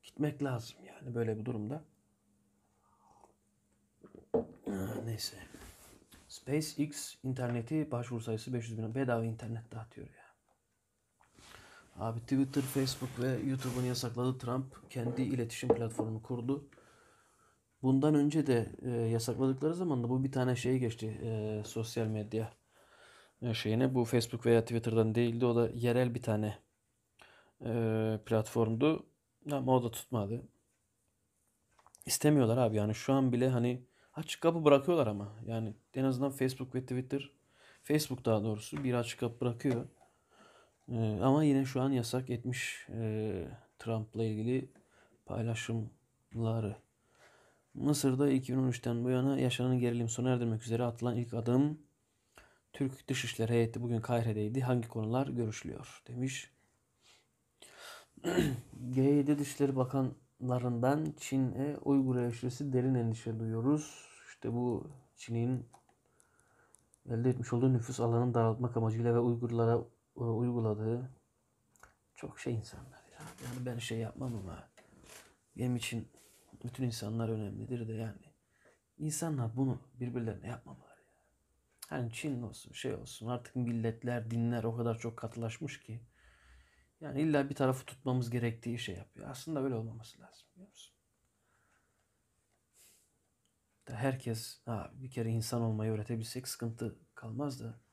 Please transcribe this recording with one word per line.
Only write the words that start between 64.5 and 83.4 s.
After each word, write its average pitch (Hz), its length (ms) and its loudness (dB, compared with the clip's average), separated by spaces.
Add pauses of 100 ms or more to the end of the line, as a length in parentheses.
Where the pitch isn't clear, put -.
bu 123 380 0 (260)
Çin'in 117 520 -2 (1400)
elde 120 200 2
etmiş 123 220 -2
olduğu 127 200 6
nüfus 120 280 0
alanını 117 340 4
daraltmak 117 420 2
amacıyla 113 380 2
ve 120 40 6
Uygurlara, 117 640 2 (320)
e, - 40 -12
uyguladığı 117 920 0 (1040)
çok - 260 -14
şey 123 140 -2
insanlar - 480 -10 (100)
ya. - 60 -20 (260)
Yani 123 220 -8
ben 120 120 -6
şey 113 200 -4
yapmam 117 360 -4
ama 92 340 -10 (880)
benim 123 200 0
için 117 320 -4 (560)
bütün 120 200 -4
insanlar 113 440 -2
önemlidir 110 600 -4
de 113 40 -6
yani 110 400 -8 (640)
insanlar 151 580 -2
bunu 131 240 2 (200)
birbirlerine 117 480 -4
yapmamaları - 520 -14
ya. - 960 -16
Yani 117 160 -2
Çin 127 300 -4
olsun, 117 300 -12
şey 123 220 -4
olsun, 110 320 -12
artık 123 300 -6